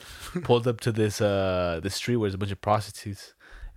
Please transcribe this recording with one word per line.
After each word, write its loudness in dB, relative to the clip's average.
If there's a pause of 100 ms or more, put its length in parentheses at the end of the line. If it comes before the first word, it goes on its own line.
<laughs> -10
pulled 4
up 0
to 0
this, 2
uh, 2
this -2
street 0
where 2
there's -2
a -6
bunch -4
of -8
prostitutes. -2 (440)